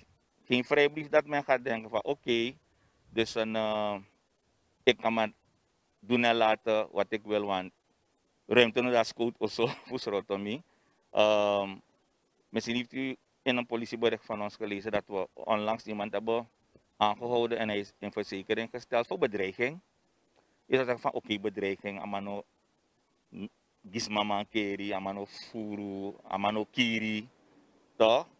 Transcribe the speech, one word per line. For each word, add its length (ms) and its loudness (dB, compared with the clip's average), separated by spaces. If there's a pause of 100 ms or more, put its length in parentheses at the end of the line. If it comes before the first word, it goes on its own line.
(440)
geen 200 2
vrijbrief 440 2
dat 180 4
men 180 -2
gaat 200 2
denken 260 -6
van, 140 -2
"Oké, 480 0 (560)
dus 260 -2
een, 220 -2
eh, 380 0 (880)
ik 140 6
kan 160 0
maar 200 0 (680)
doen 260 0
en 100 6
laten 580 4
wat 160 2
ik 160 -4
wil, 220 0
want 260 -2 (760)
ruimte 340 6
no 100 2
dat 140 4
is 120 -8
goed 220 -2
of 120 -2
zo, 160 0 (120)
<laughs> 100 -20
voor 240 -6
rotomi." 500 -4 (480)
Ehm, 680 4 (720)
misschien 280 -4
heeft 160 -6
u 240 -6 (260)
in 140 2
een 100 -2
politiebericht 580 -2
van 180 -6
ons 140 -6
gelezen 360 -6
dat 140 0
we 260 -4
onlangs 520 -2
iemand 280 -6
hebben 360 -2 (480)
aangehouden 600 0
en 100 -2
hij 100 -2
is 200 -6
in 140 -8
verzekering 580 -4
gesteld 360 -2
voor 120 -6
bedreiging. 640 0 (840)
Je 80 0
zou 100 4
zeggen 160 -2
van, 120 -2
"Oké, 260 -4
bedreiging, 640 -4
amano, 440 -8 (1500)
gisma 320 -2
man 260 -2
keri, 440 -2
amano 340 -4
furu, 840 -8 (160)
amano 420 0
kiri," 580 -2 (680)
toch? 300 6 (140)